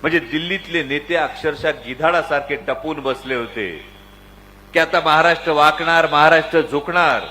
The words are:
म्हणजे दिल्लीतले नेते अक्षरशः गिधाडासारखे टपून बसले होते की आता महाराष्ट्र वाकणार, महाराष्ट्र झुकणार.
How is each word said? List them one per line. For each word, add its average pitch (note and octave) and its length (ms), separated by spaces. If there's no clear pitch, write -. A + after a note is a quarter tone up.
म्हणजे E3 160
दिल्लीतले E3+ 640
नेते C#3+ 320
अक्षरशः D3+ 560
गिधाडासारखे D3 840
टपून D3 440
बसले C3 340
होते A2 500
की E3 60
आता E3 220
महाराष्ट्र D#3+ 520
वाकणार, D#3+ 600
महाराष्ट्र D#3+ 480
झुकणार. D3 600